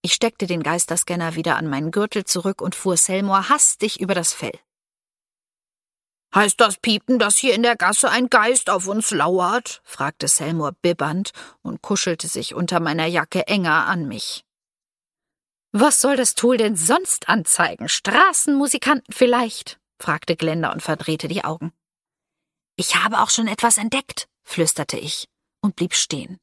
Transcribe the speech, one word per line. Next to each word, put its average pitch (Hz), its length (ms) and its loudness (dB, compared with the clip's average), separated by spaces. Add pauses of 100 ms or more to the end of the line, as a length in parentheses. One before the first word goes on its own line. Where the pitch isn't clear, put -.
Ich - 60 2
steckte 226 320 -2
den 170 160 -2
Geisterscanner 170 720 -2
wieder 160 220 0
an 160 100 -2
meinen 147 240 -4
Gürtel 202 340 -2
zurück 190 380 -2
und 185 120 -4
fuhr 180 220 -2
Selmor 190 540 0
hastig - 500 2
über 190 140 0
das 170 180 0
Fell. - 260 -8 (1800)
„Heißt 202 240 2
das 208 200 4
Piepen, 226 400 0
dass 208 180 4
hier 262 160 2
in 214 100 2
der 240 140 4
Gasse 185 320 2
ein 247 220 2
Geist 240 400 4
auf 190 160 0
uns 208 240 -2
lauert?“, 180 760 0
fragte - 420 -6
Selmor 151 540 -2
bibbernd 175 520 -2 (280)
und - 220 -10
kuschelte 180 440 -2
sich - 280 -6
unter 175 260 -2
meiner 160 240 -2
Jacke 170 440 -2
enger 165 380 2
an 165 220 -2
mich. - 380 -10 (1300)
„Was 269 280 4
soll 277 160 4
das 254 180 2
Tool 247 220 4
denn 214 180 2
sonst 262 540 0
anzeigen? - 640 0
Straßenmusikanten 285 1200 2
vielleicht?“, 240 680 0 (220)
fragte 160 360 -2
Glenda 160 360 -2
und - 100 -8
verdrehte 156 460 -4
die 185 160 -6
Augen. 160 260 -6 (1040)
„Ich - 200 -2
habe 214 240 0
auch 220 80 2
schon 226 180 0
etwas 214 300 2
entdeckt“, 226 500 -4 (160)
flüsterte - 540 -2
ich - 320 -8 (320)
und 196 160 -2
blieb 175 160 -2
stehen. - 500 -4